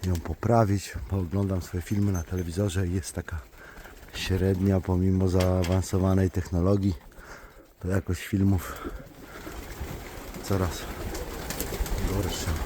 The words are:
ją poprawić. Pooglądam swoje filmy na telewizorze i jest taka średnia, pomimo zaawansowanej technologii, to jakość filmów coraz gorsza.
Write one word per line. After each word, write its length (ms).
ją 60
poprawić. 800
Pooglądam 520
swoje 220
filmy 280
na 120
telewizorze 640
i 60
jest 200
taka 280
średnia, 680
pomimo 480
zaawansowanej 1000
technologii, 640
to 80
jakość 340
filmów 680
coraz 380
gorsza. 380